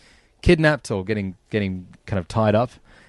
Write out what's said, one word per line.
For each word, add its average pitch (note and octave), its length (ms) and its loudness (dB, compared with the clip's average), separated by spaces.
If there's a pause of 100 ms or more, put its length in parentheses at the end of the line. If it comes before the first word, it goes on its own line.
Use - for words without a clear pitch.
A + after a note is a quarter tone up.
(420)
kidnapped D#3 480 2
or G2 140 -4
getting, G2 320 -4 (140)
getting F#2 360 -4 (200)
kind G2+ 120 -4
of F2 100 -4
tied A2 260 2
up, A#2+ 160 0 (380)